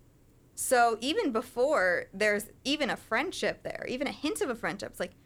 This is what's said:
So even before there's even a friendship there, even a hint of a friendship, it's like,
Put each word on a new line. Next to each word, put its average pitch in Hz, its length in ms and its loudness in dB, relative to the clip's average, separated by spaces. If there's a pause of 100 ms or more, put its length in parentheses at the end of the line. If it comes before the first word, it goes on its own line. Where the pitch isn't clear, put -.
(540)
So 233 460 4
even 311 320 0
before 220 720 2 (100)
there's 208 360 0 (140)
even 277 260 0
a 170 60 -2
friendship 233 680 -4
there, - 240 -8
even 254 180 -2
a 214 60 -4
hint 311 300 -2
of 349 80 -2
a 233 40 -2
friendship, 196 360 -6
it's - 100 -8
like, 185 140 -6 (120)